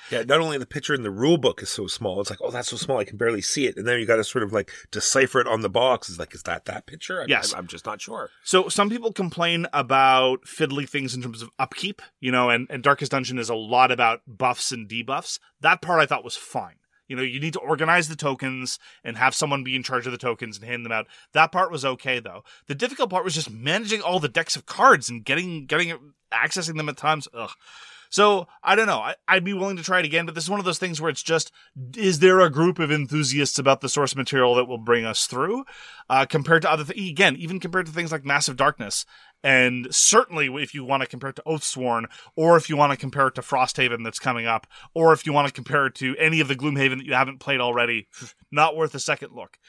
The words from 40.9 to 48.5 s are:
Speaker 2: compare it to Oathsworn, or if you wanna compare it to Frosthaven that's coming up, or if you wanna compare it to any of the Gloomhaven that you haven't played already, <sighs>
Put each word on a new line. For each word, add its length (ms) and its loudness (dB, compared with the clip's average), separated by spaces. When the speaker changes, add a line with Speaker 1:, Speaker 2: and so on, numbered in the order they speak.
Speaker 2:
compare 260 -10
it 40 -14
to 100 -14
Oathsworn, 600 -2
or 180 8
if 140 4
you 80 -2
wanna 180 4
compare 320 0
it 80 -4
to 60 -8
Frosthaven 640 0
that's 140 -8
coming 260 -2
up, 220 0
or 180 6
if 140 2
you 80 -2
wanna 180 2
compare 360 0
it 80 -8
to 220 -4
any 220 2
of 80 2
the 80 0
Gloomhaven 440 0
that 60 -14
you 80 -6
haven't 280 0
played 180 -2
already, 480 0
<sighs> 220 -20